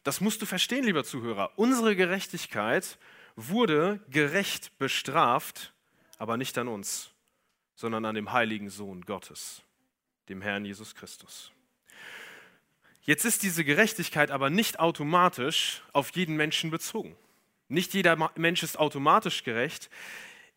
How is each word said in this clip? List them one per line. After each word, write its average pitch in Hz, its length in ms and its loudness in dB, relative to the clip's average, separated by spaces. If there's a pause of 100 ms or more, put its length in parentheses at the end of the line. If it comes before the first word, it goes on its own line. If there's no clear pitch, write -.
das 139 160 -2
musst 214 220 0
du 214 40 -6
verstehen, 240 380 0
lieber 165 220 2
Zuhörer, 110 500 -4
unsere 226 400 4
Gerechtigkeit 175 1040 0 (400)
wurde 180 720 2
gerecht 151 680 0
bestraft, 135 920 0 (460)
aber 113 180 -4
nicht 127 220 -4
an 123 100 -2
uns, - 440 -8 (600)
sondern 113 300 -4
an 110 120 -2
dem 104 180 -4
heiligen 110 360 0
Sohn 95 340 -12
Gottes, - 580 -10 (680)
dem 95 140 -12
Herrn 101 240 -4
Jesus 101 280 -14
Christus. - 600 -18 (1500)
Jetzt - 220 2
ist 226 200 0
diese 170 200 0
Gerechtigkeit 156 640 2
aber 139 200 0
nicht 208 280 0
automatisch 160 1040 2 (120)
auf 143 160 2
jeden 160 260 -2
Menschen 156 340 0
bezogen. - 460 -6 (540)
Nicht 180 240 0
jeder 170 240 4
Ma-, 156 180 2
Mensch 170 260 2
ist 160 160 -6
automatisch 151 680 4
gerecht. 123 440 -4 (680)